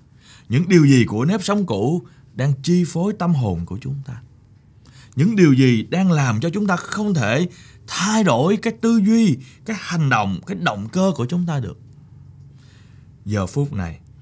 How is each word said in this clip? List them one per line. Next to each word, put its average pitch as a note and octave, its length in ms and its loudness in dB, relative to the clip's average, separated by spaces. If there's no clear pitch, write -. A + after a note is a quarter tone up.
Những D#3 200 0
điều E3+ 180 8
gì C3 180 6
của G#2+ 200 -2
nếp F#3+ 200 0
sống G3+ 220 0
cũ B2 360 -2
đang C#3 180 -2
chi F3 220 2
phối F3 280 -4
tâm F3 220 -2
hồn F#2 320 -2
của F#2+ 140 -10
chúng C3+ 160 -8
ta? A#2 160 -16
Những G3 200 0
điều E3 160 6
gì B2 300 4
đang F#3 280 0
làm C3 300 0
cho E3 100 -2
chúng G3+ 160 -4
ta F#3 100 0
không G#3 380 -6
thể C3 340 0
thay G#3+ 380 -2
đổi D#3+ 320 2
cái A3 240 -6
tư A#3 160 2
duy, A3 420 2
cái A3 160 -8
hành E3 280 -2
động, G#2 380 0
cái F#3+ 140 -8
động A2 280 -4
cơ F#3 280 0
của A#2+ 100 -2
chúng F3 200 -4
ta D3+ 140 -4
được? F#2 180 -10
Giờ G2+ 220 -2
phút C#3+ 260 -4
này, E2+ 280 -8